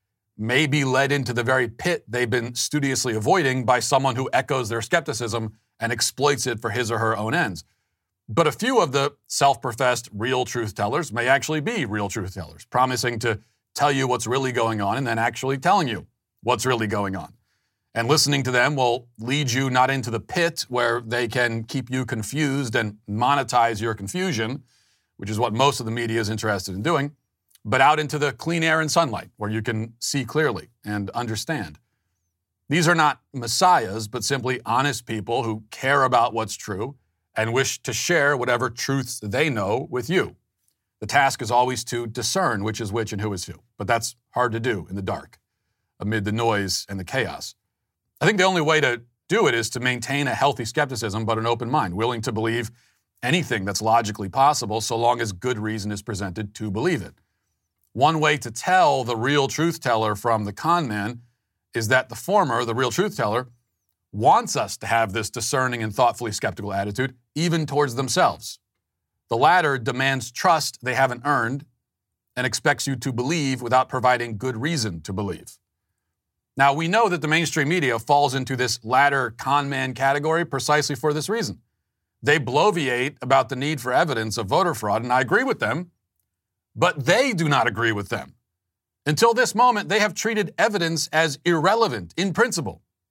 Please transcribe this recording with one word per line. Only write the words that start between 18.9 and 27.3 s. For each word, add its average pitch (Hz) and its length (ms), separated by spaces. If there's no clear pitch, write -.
lead 131 320
you 131 180
not 127 220
into 123 180
the 110 100
pit - 480
where 120 340
they 117 260
can 117 360
keep 127 280
you 131 140
confused 135 720
and 107 220
monetize 117 720
your 113 120
confusion, 143 720
which 98 120
is 110 80
what 113 160
most 135 260
of 120 60
the 110 60
media 117 280
is 107 100
interested 104 440
in 98 80
doing, 147 300